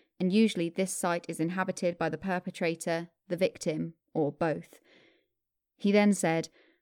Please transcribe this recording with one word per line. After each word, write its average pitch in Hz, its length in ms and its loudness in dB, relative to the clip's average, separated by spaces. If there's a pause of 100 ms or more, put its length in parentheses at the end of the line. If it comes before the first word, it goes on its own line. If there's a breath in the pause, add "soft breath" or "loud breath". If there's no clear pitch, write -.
(220 soft breath)
and 185 100 2
usually 196 380 4
this 185 260 -2
site 175 320 -2
is 165 140 -6
inhabited 180 560 -2
by 165 100 0
the 180 100 -4
perpetrator, 175 920 -4 (180)
the 175 80 -4
victim, 165 600 -2 (180)
or 147 180 0
both." 165 480 -4 (960 soft breath)
He 202 160 0
then 208 220 6
said, 165 340 0 (340 soft breath)